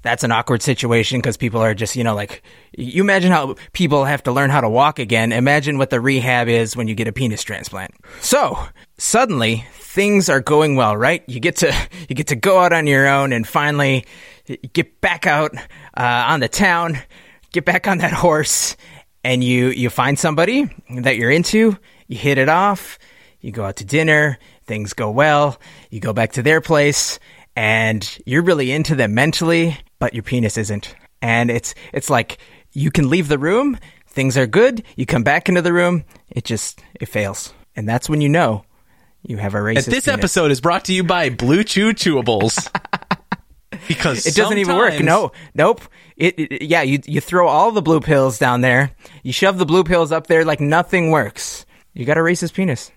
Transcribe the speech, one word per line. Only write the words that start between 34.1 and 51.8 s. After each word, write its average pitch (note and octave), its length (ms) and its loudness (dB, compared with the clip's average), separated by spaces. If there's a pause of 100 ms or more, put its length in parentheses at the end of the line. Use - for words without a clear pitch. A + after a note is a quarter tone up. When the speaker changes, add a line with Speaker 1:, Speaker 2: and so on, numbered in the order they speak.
Speaker 1:
are C3 80 2
good, A3 380 2 (100)
you C3 120 -6
come A#2+ 180 0
back D3+ 240 0
into F3+ 120 2
the F3 120 0
room, F3 320 2 (260)
it A#2+ 140 -8
just, - 340 -8 (220)
it A2 60 -8
fails. G2 460 -6 (220)
And G#2+ 140 -6
that's A#2 200 -2
when D3+ 120 0
you C#3+ 80 2
know C#3+ 360 0 (600)
you A#2 140 -8
have G2+ 180 -4
a - 20 -2
racist A2 280 0
Speaker 2:
And - 100 0
this C4 80 -4
Speaker 1:
penis. - 40 0
Speaker 2:
episode F#3+ 440 2
is B2+ 80 -2
brought E3+ 240 0
to F#3+ 100 -2
you F#3 80 0
by E3+ 280 0
Blue C3 340 2
Chew G#3 300 2
Chewables. A2+ 800 0
Speaker 1:
<laughs> - 60 -2 (1080)
Speaker 2:
Because C#3 380 -2
Speaker 1:
It D#3 80 -2
doesn't G#3 240 2
even F3+ 180 0
work. G#3 180 4
Speaker 2:
sometimes C#3+ 120 0
Speaker 1:
No, E3+ 260 2 (220)
nope. G3+ 260 2 (360)
It, F3+ 220 0
it, D3 240 -6
yeah, D#3+ 200 0
you, C#3 220 0
you D3 160 -4
throw F3 260 2
all D#3+ 260 4
the G#3+ 100 0
blue D#3 180 2
pills C3+ 380 2
down B2 240 2
there, B2+ 300 2 (300)
you B2+ 100 -8
shove F#3+ 260 0
the F3+ 80 2
blue E3+ 180 2
pills E3 280 0
up D#3+ 160 -4
there, D#3+ 160 4
like, D#3 160 -2
nothing E3 500 2
works. - 560 -2 (260)